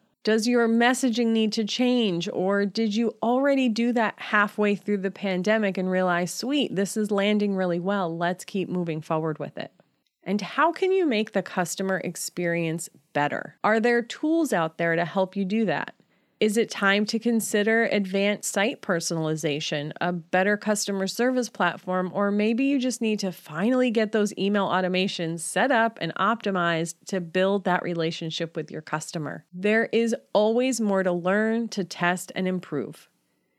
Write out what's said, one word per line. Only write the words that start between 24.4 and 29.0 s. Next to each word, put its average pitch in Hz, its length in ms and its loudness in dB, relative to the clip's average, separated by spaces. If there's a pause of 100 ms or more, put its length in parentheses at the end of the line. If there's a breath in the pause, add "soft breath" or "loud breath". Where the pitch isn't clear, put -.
automations 185 720 0
set 208 300 0
up 226 320 2
and 165 140 -2
optimized 180 800 0 (100)
to 190 140 -4
build 185 440 0
that 180 200 0
relationship 165 720 -4
with 151 140 -6
your 156 120 -10
customer? 156 600 -8 (100)